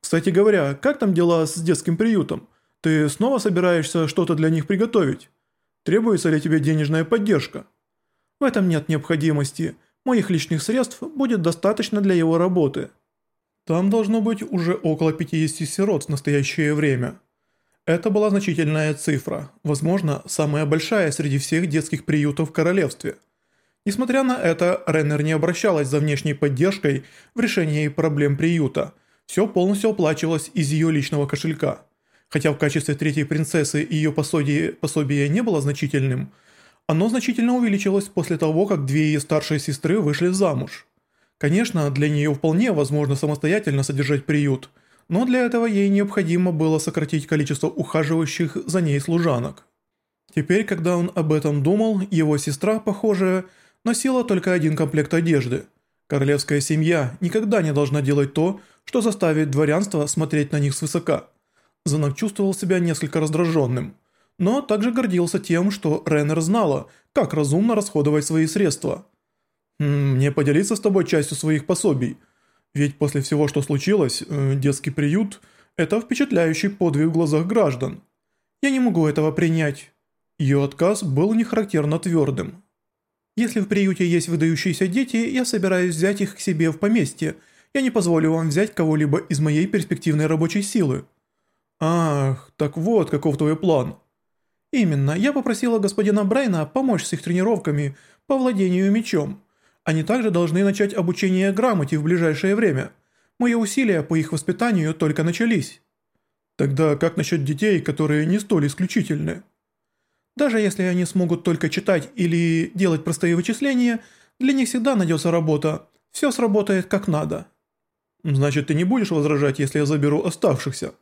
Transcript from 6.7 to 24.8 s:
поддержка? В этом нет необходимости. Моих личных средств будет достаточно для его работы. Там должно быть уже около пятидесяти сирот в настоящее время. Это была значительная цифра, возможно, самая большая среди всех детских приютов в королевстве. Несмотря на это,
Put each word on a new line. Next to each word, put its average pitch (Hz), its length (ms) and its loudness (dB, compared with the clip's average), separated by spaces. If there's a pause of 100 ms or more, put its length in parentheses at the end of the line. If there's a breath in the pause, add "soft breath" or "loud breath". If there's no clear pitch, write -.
поддержка? 202 600 0 (760)
В 285 40 0
этом 214 240 2
нет 156 200 0
необходимости. 156 880 -2 (280 soft breath)
Моих 240 260 0
личных 160 320 -2
средств 247 380 -2
будет 269 420 -2
достаточно 196 580 -2
для 196 140 2
его 165 240 2
работы. 175 520 0 (720)
Там 180 260 0
должно 220 300 2
быть 214 220 -2
уже 175 320 -2
около 160 380 0
пятидесяти 156 520 -2
сирот 190 400 -2
в - 40 -20
настоящее 147 680 0
время. 139 460 -2 (680)
Это 170 240 0
была 214 200 2
значительная 156 640 0
цифра, 143 580 -6 (100)
возможно, 151 640 -2
самая 147 400 -2
большая 160 460 0
среди 139 260 -2
всех 160 300 -2
детских 156 360 -2
приютов 147 460 0
в - 20 -20
королевстве. 165 680 -2 (680)
Несмотря 247 380 0
на 254 120 0
это, 175 500 0